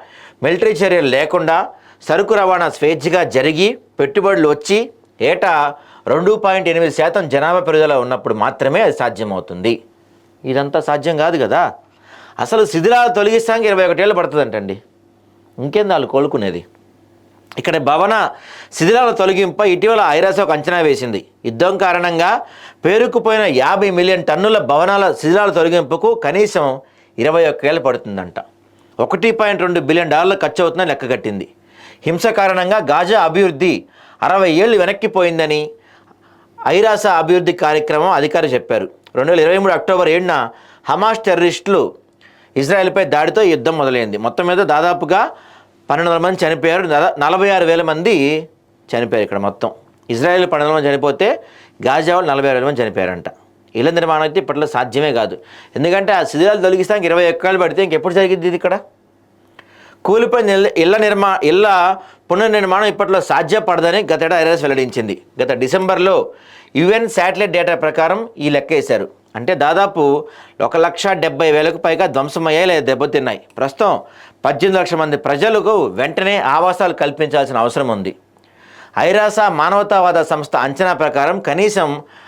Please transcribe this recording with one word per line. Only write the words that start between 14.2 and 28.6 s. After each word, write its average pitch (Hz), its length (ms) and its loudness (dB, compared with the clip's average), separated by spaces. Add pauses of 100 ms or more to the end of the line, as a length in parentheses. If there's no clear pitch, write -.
ఇంకేం 175 280 -2
వాళ్ళు 156 200 0
కోలుకునేది? 117 580 -2 (920)
ఇక్కడ 160 200 -2
భవన 170 520 0 (420)
శిథిలాల 233 400 2
తొలగింపై 190 600 0
ఇటీవల 208 360 2
ఐరాస 185 320 2
ఒక 185 120 0
అంచనా 175 280 -2
వేసింది. 127 460 -2 (200)
యుద్ధం 147 320 0
కారణంగా 175 680 0 (400)
పేరుకుపోయిన 220 560 2
యాభై 185 480 2
మిలియన్ 180 340 0
టన్నుల 190 340 0
భవనాల 185 540 2
శిథిలాల 190 380 0
తొలగింపుకు 165 640 0
కనీసం 160 640 -2 (380)
ఇరవై 156 320 2
ఒక్క 143 160 -6
ఏళ్ళు 156 160 0
పడుతుందంట. 101 520 -4 (640)